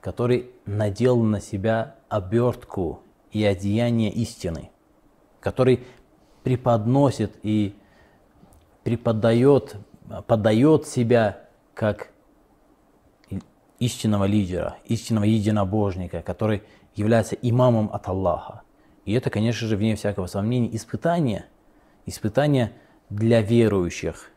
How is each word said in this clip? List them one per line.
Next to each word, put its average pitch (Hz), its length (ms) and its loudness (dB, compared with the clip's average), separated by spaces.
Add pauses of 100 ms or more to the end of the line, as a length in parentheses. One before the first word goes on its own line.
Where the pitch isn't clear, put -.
который 120 500 -2 (140)
надел 107 560 2
на 107 180 2
себя 110 560 -4 (140)
обертку 104 920 -2 (300)
и 107 120 -2
одеяние 107 680 0
истины, 87 600 -6 (680)
который 127 460 0 (580)
преподносит 123 1000 0
и 104 320 0 (1080)
преподает, 117 920 2 (500)
подает 117 600 4
себя 117 560 0 (300)
как - 380 -4 (1700)
истинного 107 460 0
лидера, 98 600 -2
истинного 110 400 -2
единобожника, 101 960 0
который 107 420 -4 (300)
является 107 420 0
имамом 117 560 2
от - 160 -10
Аллаха. 95 540 -4 (440)
И 98 80 -2
это, 127 160 -2
конечно 110 380 -2
же, 110 80 0
вне 107 200 0
всякого 101 320 -6
сомнения, 113 480 -2
испытание, 151 680 -2 (600)
испытание 131 680 0 (360)
для 113 320 2
верующих. 98 960 0